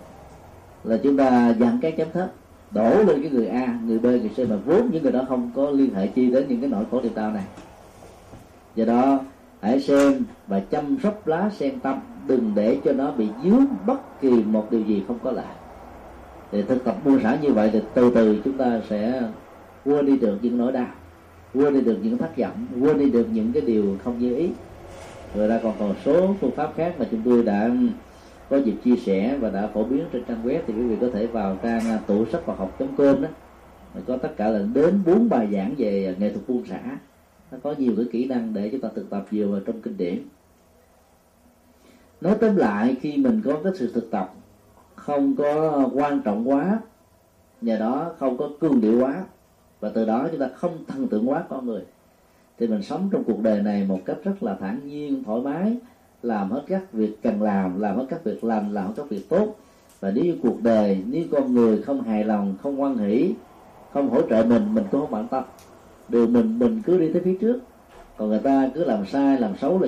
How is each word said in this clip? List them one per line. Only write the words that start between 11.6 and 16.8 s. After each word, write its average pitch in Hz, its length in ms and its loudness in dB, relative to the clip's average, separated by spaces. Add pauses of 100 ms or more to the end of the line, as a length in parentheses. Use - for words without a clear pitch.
tâm, 135 200 -4 (280)
đừng 117 280 2
để 110 300 2
cho 143 80 4
nó 135 180 0
bị 110 160 -2 (160)
dướng 240 220 6 (220)
bất - 340 -4
kỳ 135 80 2
một 110 420 2
điều 113 100 2
gì 101 260 0
không 120 160 -6
có 127 80 -2
lợi. - 240 -8 (960)
Thì - 100 0
thực - 220 -2